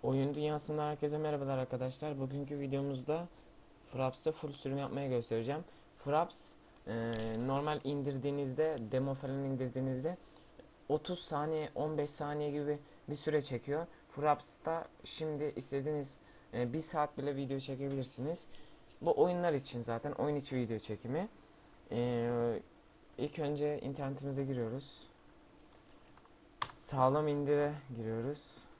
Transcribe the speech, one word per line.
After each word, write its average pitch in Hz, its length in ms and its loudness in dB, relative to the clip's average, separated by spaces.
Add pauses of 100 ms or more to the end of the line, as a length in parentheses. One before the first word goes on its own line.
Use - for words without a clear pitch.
Oyun 135 320 4
dünyasından 151 540 0
herkese 147 280 0
merhabalar 139 400 0
arkadaşlar. 131 600 -2
Bugünkü 139 400 -2
videomuzda 139 680 0 (640)
Fraps'ta 131 400 0
full 151 200 -4
sürüm 139 260 -4
yapmaya 139 300 -2
göstereceğim. 123 560 0 (340)
Fraps, 151 540 0 (360)
e, 113 260 -2 (340)
normal 143 360 0
indirdiğinizde, 143 920 0 (140)
demo 135 220 2
falan 135 220 -4
indirdiğinizde 131 840 0 (720)
otuz 151 300 2
saniye, 156 560 0
on 151 220 0
beş 147 120 0
saniye 147 420 -2
gibi 147 280 0 (300)
bir 147 60 -2
süre 147 260 2
çekiyor. 143 460 -2 (220)
Fraps'ta 151 800 0 (160)
şimdi 151 520 -2
istediğiniz, 139 600 -2 (380)
e, 120 200 0
bir 156 80 0
saat 151 360 0
bile 139 180 0
video 135 240 -2
çekebilirsiniz. 135 840 -4 (560)
Bu 156 220 6
oyunlar 175 300 6
için 131 280 -2
zaten, 117 300 -2
oyun 147 240 2
içi 139 200 -2
video 113 240 2
çekimi. 127 480 -2 (640)
E, 120 680 2 (580)
ilk 147 220 -2
önce 147 400 0
internetimize 139 640 -2
giriyoruz. 127 640 -2 (1700)
Sağlam 139 500 4
indire 147 460 4 (220)
giriyoruz. 117 680 -4 (160)